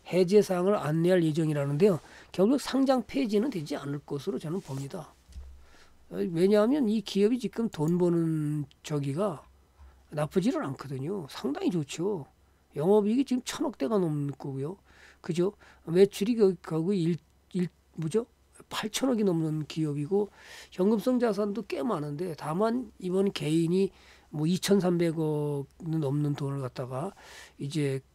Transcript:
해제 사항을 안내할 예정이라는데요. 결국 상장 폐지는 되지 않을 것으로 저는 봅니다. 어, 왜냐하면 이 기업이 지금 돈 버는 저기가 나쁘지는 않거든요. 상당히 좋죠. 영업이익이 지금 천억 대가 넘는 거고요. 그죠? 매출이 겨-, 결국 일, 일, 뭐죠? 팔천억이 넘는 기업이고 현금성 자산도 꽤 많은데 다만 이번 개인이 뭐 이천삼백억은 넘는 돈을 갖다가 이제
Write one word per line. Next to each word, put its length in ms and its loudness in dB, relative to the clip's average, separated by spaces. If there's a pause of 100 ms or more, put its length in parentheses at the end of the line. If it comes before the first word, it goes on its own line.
해제 380 6
사항을 320 2
안내할 480 4
예정이라는데요. 760 2 (320)
결국 300 2
상장 460 2
폐지는 420 0
되지 280 -6
않을 280 -6
것으로 320 -6
저는 240 -6
봅니다. 540 -10 (960)
어, 60 -8
왜냐하면 680 4
이 140 0
기업이 380 2
지금 300 -4
돈 280 0
버는 680 2 (180)
저기가 600 -4 (680)
나쁘지는 500 0
않거든요. 680 -8
상당히 420 -4
좋죠. 560 -4 (480)
영업이익이 500 4
지금 180 -2
천억 360 -4
대가 180 0
넘는 400 0
거고요. 400 -8 (440)
그죠? 320 0 (320)
매출이 500 4
겨-, 260 6
결국 320 -2
일, 240 2 (360)
일, 140 0 (280)
뭐죠? 320 -2 (420)
팔천억이 540 -2
넘는 420 0
기업이고 640 -2 (420)
현금성 480 2
자산도 440 0
꽤 180 -6
많은데 560 -4
다만 600 -2
이번 320 0
개인이 600 2 (380)
뭐 160 -2
이천삼백억은 1500 0
넘는 360 0
돈을 260 -4
갖다가 500 -8 (460)
이제 440 -2 (140)